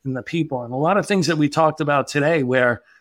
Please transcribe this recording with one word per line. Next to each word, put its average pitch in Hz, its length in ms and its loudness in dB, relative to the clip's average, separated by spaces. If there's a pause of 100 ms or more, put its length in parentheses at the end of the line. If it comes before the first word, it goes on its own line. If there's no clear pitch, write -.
in 131 100 -4
the 123 80 -8
people, 147 400 -4
and 117 100 -10
a 127 40 -4
lot 170 200 2
of 180 80 -2
things 190 220 0
that 160 100 0
we 147 120 2
talked 156 320 0
about 143 260 0
today 147 340 0
where 123 400 2 (200)